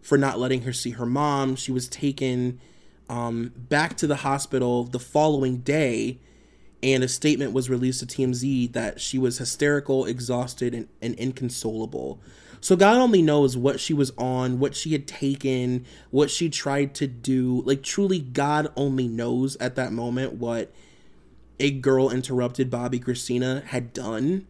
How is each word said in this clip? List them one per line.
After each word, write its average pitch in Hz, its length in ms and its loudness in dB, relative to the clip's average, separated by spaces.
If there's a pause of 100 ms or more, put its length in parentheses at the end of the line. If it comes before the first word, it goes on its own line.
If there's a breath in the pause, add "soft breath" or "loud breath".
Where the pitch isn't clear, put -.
for 147 160 4
not 139 200 0
letting 127 240 0
her 123 120 -6
see 120 160 -6
her 117 160 -6
mom. 135 500 0
She 131 160 -6
was 127 160 -4
taken, 127 720 -2 (480 soft breath)
um, 117 480 -6
back 147 400 0
to - 100 0
the 147 100 2
hospital 127 680 0
the 123 160 -6
following 139 580 2
day, 127 600 0 (640 soft breath)
and 131 200 4
a 127 60 0
statement 135 440 0
was 127 180 -2
released 127 300 0
to 127 60 -8
T - 160 -4
M 127 120 0
Z 123 340 0
that 117 320 -6
she - 180 -4
was 123 200 0
hysterical, 139 680 0
exhausted, 123 680 -4
and, 113 140 -8 (120)
and 117 140 -4
inconsolable. 113 1040 -6 (420 loud breath)
So - 120 6
God 196 220 8
only 233 260 6
knows 147 340 6
what 127 220 2
she - 140 -4
was 143 240 2
on, 127 420 0
what 139 160 0
she - 180 -4
had 143 140 -2
taken, 127 760 -2 (260 loud breath)
what 143 200 4
she 170 180 -2
tried 143 480 -2
to 143 100 -2
do. 127 580 0
Like, 139 180 6
truly, 190 360 2
God 143 580 0
only 135 300 2
knows 120 500 0
at 123 200 -4
that 123 160 -2
moment 120 400 -2
what 117 400 -4 (880 soft breath)
a 143 100 4
girl 135 400 4
interrupted 123 600 0
Bobbi 123 280 -4
Kristina 127 680 -2
had 123 280 -6
done. 127 580 -2